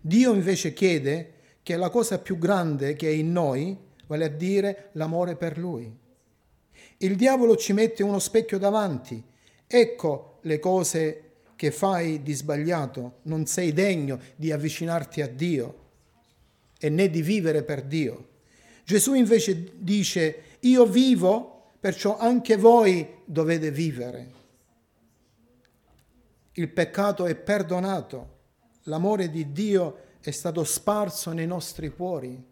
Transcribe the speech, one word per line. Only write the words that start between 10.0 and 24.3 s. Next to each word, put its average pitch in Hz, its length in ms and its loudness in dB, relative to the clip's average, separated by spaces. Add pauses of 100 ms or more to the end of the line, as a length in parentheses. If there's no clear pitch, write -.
le 156 180 -2
cose 165 600 0 (340)
che 147 140 -2
fai 170 520 -2
di 147 100 -6
sbagliato, 143 880 -6
non 156 220 -4
sei 165 300 -2
degno 156 440 0 (180)
di 160 140 -4
avvicinarti 156 680 -4
a 143 80 -4
Dio 135 460 -4 (1040)
e 156 100 -4
né 175 220 2
di 160 100 -2
vivere 160 440 0
per 135 180 -6
Dio." 139 460 -6 (560)
Gesù 208 280 2
invece 214 640 4
dice: 180 680 -2 (180)
"Io 247 260 8
vivo, 220 920 2
perciò 202 380 -2
anche 233 400 2
voi 202 500 6 (200)
dovete 156 440 0
vivere." 127 640 -6 (2250)